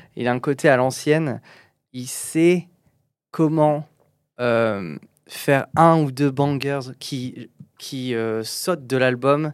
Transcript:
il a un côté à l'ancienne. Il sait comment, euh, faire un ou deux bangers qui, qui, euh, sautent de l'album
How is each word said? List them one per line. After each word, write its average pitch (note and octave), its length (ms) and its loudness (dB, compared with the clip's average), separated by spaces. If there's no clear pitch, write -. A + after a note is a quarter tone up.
il A#2+ 100 -4
a B2 60 2
un B2 60 0
côté C#3+ 320 2
à C3+ 80 8
l'ancienne. C3 640 0
Il B2+ 140 -12
sait E3+ 600 0
comment, D3+ 520 2
euh, A2 560 0
faire - 400 0
un E3 240 6
ou D3 100 0
deux C#3 200 0
bangers C#3 680 -2
qui, B2 500 -10
qui, B2+ 360 -6
euh, A2+ 300 -2
sautent D3+ 420 -6
de C3 100 0
l'album C3 580 2